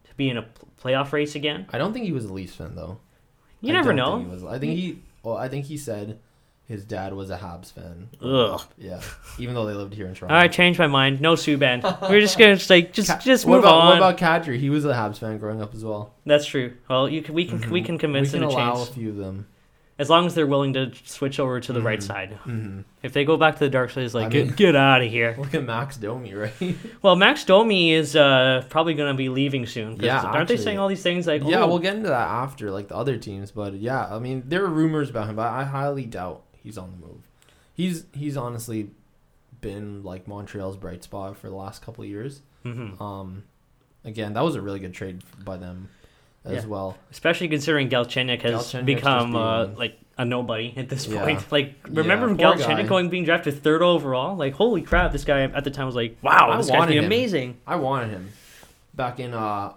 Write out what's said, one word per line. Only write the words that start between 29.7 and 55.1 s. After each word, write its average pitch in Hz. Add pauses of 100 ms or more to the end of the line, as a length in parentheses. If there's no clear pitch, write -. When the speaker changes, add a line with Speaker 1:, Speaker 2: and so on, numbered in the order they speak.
Speaker 1:
'cause 104
Speaker 2:
Yeah, 123
Speaker 1:
aren't 147
they 240
Speaker 2:
actually. -
Speaker 1:
saying 208
all 196
these 190
things 175
like, 151
Speaker 2:
Yeah, 170
Speaker 1:
"Oh"? 160
Speaker 2:
we'll 175
get 190
into 214
that 120
after, 117
like, 98
the 85
other 123
teams, 98
but 101
yeah, 113
I 107
mean, 127
there 175
are 190
rumors 156
about 110
him, 107
but 113
I 131
highly 139
doubt 92 (120)
he's 104
on 92
the 82
move. 85 (460)
He's, 170
he's 143
honestly 117 (720)
been, 101
like, 92
Montreal's 101
bright 90
spot 101
for -
the 98
last 95
couple 113
of 104
years. 113 (240)
Speaker 1:
Mm-hmm. 113
Speaker 2:
Um, 98 (600)
again, 107
that 117
was 165
a 98
really 98
good 90
trade 92 (220)
by 95
them 90 (560)
as 120
Speaker 1:
Yeah. 107
Speaker 2:
well. 98 (120)
Speaker 1:
Especially 170
considering 147
Galchenyuk 123
has 117
Speaker 2:
Galchenyuk's 127
Speaker 1:
become, 123
Speaker 2:
just 117
Speaker 1:
uh, 113
Speaker 2:
being 104
Speaker 1:
like, 117 (200)
a 127
nobody 120
at 131
this -
Speaker 2:
Yeah. 110
Speaker 1:
point. 151
<laughs> -
Like, 143 (140)
Speaker 2:
Yeah, 156
Speaker 1:
remember 202
Speaker 2:
poor 202
Speaker 1:
Galchenyuk 160
Speaker 2:
guy. -
Speaker 1:
going, 185
being 180
drafted 151
third 156
overall? 156
Like, 139
holy 202
crap, 170